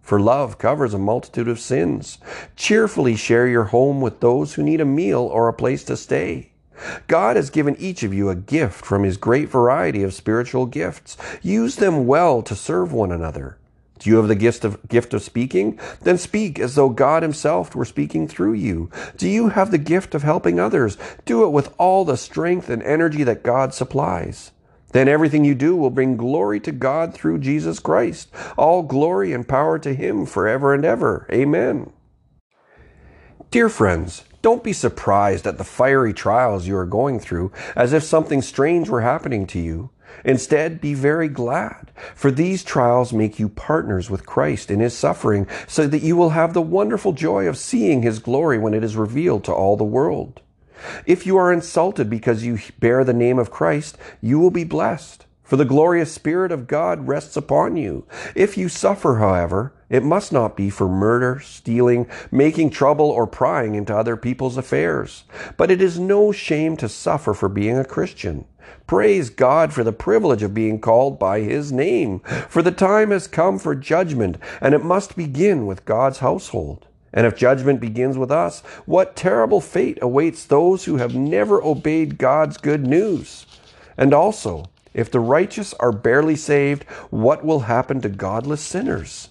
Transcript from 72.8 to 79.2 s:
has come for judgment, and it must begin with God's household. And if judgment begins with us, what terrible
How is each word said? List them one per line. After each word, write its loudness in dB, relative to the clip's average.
has -2
come 0
for -4
judgment, -2
and 4
it 4
must -2
begin 0
with -8
God's 0
household. -4
And 4
if 0
judgment 4
begins -2
with -2
us, -2
what 2
terrible 2